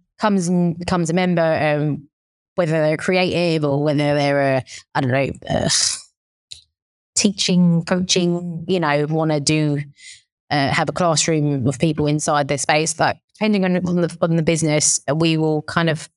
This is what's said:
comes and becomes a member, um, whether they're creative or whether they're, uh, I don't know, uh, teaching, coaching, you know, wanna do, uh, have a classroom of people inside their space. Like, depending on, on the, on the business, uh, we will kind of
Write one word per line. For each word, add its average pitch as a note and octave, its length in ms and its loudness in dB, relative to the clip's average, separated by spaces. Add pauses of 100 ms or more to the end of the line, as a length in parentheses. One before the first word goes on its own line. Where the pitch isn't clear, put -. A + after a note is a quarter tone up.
(180)
comes G3 300 0
and F3 300 0
becomes F3 300 -2
a E3+ 60 -2
member, F3+ 260 2
um, D3+ 680 0 (480)
whether E3 160 0
they're D#3 260 0
creative F3 680 0
or C#3+ 180 0
whether D3 320 0
they're, C#3 420 2
uh, B2+ 40 0 (340)
I B2+ 60 0
don't B2+ 100 0
know, C3+ 200 0 (180)
uh, - 220 0 (1400)
teaching, F3 680 2
coaching, F3 840 -2
you F#3 100 0
know, D3 300 0
wanna D#3 320 0
do, D3 400 0 (680)
uh, D3 200 0
have D#3 180 0
a - 40 -4
classroom D3 720 0
of C#3 120 0
people D3+ 280 0
inside D3 420 0
their C#3+ 100 -2
space. D#3 420 0
Like, D3+ 180 0 (160)
depending G#3 300 0
on, F3+ 120 2 (120)
on F3 140 -2
the, E3 180 -2
on E3 160 2
the E3 60 2
business, D#3 580 0 (100)
uh, D3 40 0
we D#3+ 220 2
will D#3 260 0
kind E3 260 -2
of D#3 280 -4